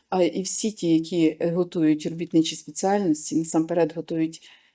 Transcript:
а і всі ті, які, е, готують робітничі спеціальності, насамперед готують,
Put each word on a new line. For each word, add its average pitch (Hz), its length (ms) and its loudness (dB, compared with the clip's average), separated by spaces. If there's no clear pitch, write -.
а 185 120 2
і 175 200 0
всі 208 280 0
ті, 170 240 0
які, 160 460 2
е, 170 100 0
готують 165 560 0
робітничі 160 500 0
спеціальності, 185 800 0
насамперед 165 600 0
готують, 165 540 -6